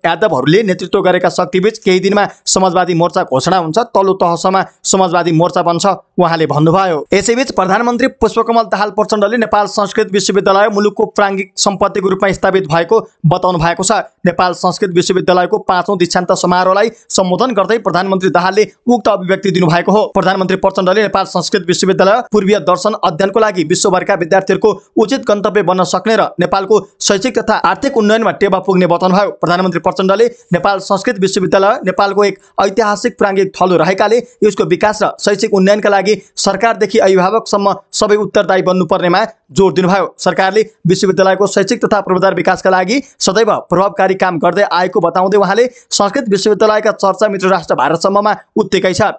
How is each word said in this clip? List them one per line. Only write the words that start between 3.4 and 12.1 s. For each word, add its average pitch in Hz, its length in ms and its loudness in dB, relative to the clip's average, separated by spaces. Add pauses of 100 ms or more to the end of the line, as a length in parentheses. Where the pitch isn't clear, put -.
हुन्छ, 165 220 -2
तल्लो 196 340 0
तहसम्म 185 520 0 (200)
समाजवादी 180 480 2
मोर्चा 175 300 2
बन्छ," 170 240 0 (320)
उहाँले 165 280 2
भन्नुभयो। 160 680 0
यसैबीच 233 400 0
प्रधानमन्त्री 233 540 0
पुष्पकमल 226 560 0
दाहाल 208 280 -2
प्रचण्डले 208 460 0
नेपाल 214 300 0
संस्कृत 202 460 -2
विश्वविद्यालय 196 560 2
मुलुकको 208 360 0
प्राङ्गिक 196 520 -4
सम्पत्तिको 190 520 -2
रूपमा 196 240 0